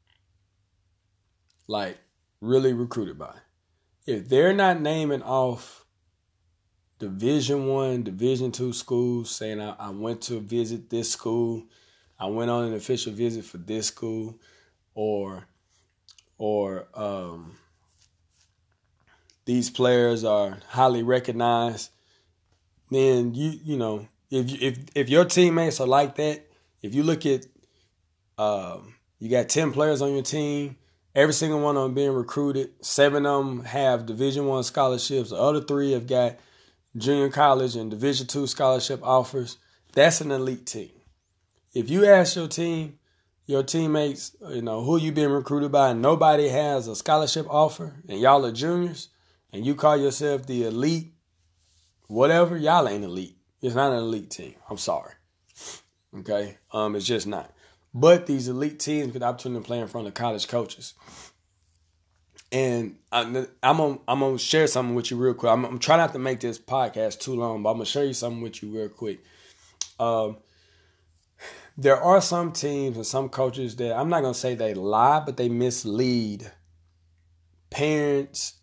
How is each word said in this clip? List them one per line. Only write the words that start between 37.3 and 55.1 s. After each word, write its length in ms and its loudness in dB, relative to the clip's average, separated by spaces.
and 160 -6
Division 360 -2
Two 200 -4
scholarship 560 0
offers, 540 0
that's 260 6
an 120 -4
elite 340 -4
team. 260 -12
If 160 -4
you 160 4
ask 300 8
your 120 -4
team, 520 -6
your 180 2
teammates, 720 0
you 120 -6
know, 220 -4
who 140 2
you 140 0
been 200 2
recruited 400 -2
by, 200 6
and 100 0
nobody 480 6
has 380 0
a 80 -8
scholarship 540 0
offer, 600 0
and 100 -6
y'all 260 6
are 60 -2
juniors, 580 -4
and 120 -8
you 100 0
call 200 6
yourself 520 -2
the 180 -2
elite, 480 -2
whatever, 500 4
y'all 320 4
ain't 140 -4
elite. 320 -10
It's 140 -4
not 160 2
an 80 0
elite 300 -6
team. 260 -14
I'm 80 -10
sorry. 360 -6